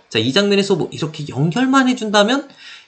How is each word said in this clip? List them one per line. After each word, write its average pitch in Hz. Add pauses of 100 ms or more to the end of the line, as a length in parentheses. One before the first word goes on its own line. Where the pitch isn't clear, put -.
자, -
이 117
장면에서 202
뭐 147
이렇게 151
연결만 254
해준다면 220 (380)